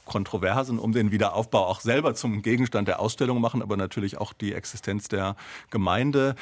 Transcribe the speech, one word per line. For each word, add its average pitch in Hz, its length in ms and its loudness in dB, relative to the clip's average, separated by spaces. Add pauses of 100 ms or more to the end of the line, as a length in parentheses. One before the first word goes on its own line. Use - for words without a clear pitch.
Kontroversen 110 680 0
um 110 120 0
den 107 200 2
Wiederaufbau 104 540 2
auch 95 140 -2
selber 139 360 2
zum 107 260 -2
Gegenstand 113 460 2
der 92 100 0
Ausstellung 123 420 0
machen, 117 220 0
aber 104 140 -4
natürlich 98 420 -4
auch - 140 -6
die 98 220 -4
Existenz 98 520 -6
der 98 300 -2 (340)
Gemeinde. 131 720 2